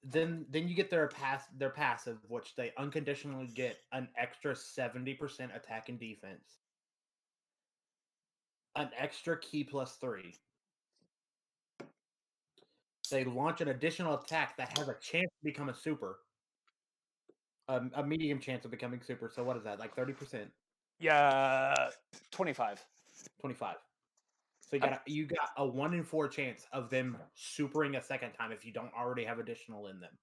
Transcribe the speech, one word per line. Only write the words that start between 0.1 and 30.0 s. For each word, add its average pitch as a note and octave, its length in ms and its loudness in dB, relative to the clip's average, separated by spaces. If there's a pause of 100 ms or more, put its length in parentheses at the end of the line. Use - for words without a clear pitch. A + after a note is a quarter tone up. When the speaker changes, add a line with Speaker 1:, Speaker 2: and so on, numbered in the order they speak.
Speaker 1:
then D#3+ 180 0
you F3 60 0
get F#3+ 160 2
their D#3+ 180 6
pass-, C3+ 480 -2
their C3 140 2
passive, B2 480 0 (100)
which A#2 260 -6
they A#2+ 220 -4
unconditionally C#3+ 760 -2
get A#2+ 260 -2 (140)
an B2+ 240 -4
extra B2 380 -2
seventy B2+ 600 -4
percent C3 420 -6
attack A2+ 320 -8
and A#2+ 100 -8
defense. G#2 600 -14 (2250)
An C#3+ 200 0
extra D#3 440 -2
key D3 240 -2
plus C3 300 -4
three. F#2+ 420 -6 (2750)
They C3+ 140 4
launch B2+ 360 2
an D#3 80 2
additional D#3 460 2
attack D3 440 0
that - 200 -2
has C3+ 100 -2
a C3+ 60 -2
chance - 320 0
to - 180 -10
become C#3+ 240 -2
a B2 60 -2
super. G#2+ 440 -4 (1500)
Um, B2+ 260 2
a C#3+ 100 0
medium D3 340 2
chance B2+ 260 -4
of A#2+ 60 -8
becoming A#2+ 300 -6
super. A2+ 340 -6
So B2 80 -2
what B2 140 2
is G#2+ 80 -8
that, G#2 160 -4
like, A2 160 -8
thirty C3 160 0
percent? B2+ 380 -8 (500)
Speaker 2:
Yeah, C3+ 720 8 (560)
twenty-five. B2 540 0 (560)
Speaker 1:
Twenty-five. A#2 360 -4 (920)
So - 60 -4
you C#3+ 60 6
got C3+ 120 4
a, C3 140 -2
you D3+ 200 0
got D3+ 300 0
a C#3 80 2
one C3+ 300 2
in E3+ 80 2
four D#3 240 2
chance C3+ 460 -4
of B2 180 -4
them B2+ 260 2 (220)
supering C#3+ 580 0
a A#2+ 60 -2
second B2 300 -4
time A2+ 180 -4
if A2 140 -8
you A2+ 80 -12
don't A#2 260 -6
already B2 240 -2
have A2+ 160 -4
additional A2+ 480 -8
in F#2+ 140 -12